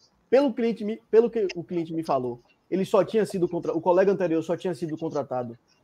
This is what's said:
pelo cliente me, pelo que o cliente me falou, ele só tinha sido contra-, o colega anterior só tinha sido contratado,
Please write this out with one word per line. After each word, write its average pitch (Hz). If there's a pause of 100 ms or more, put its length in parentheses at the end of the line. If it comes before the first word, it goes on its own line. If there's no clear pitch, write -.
(280)
pelo 269
cliente 226
me, 220 (100)
pelo 226
que 214
o 170
cliente 170
me 160
falou, 127 (300)
ele 185
só 190
tinha 208
sido 175
contra-, 160
o 170
colega 185
anterior 165
só 170
tinha 180
sido 160
contratado, 127 (280)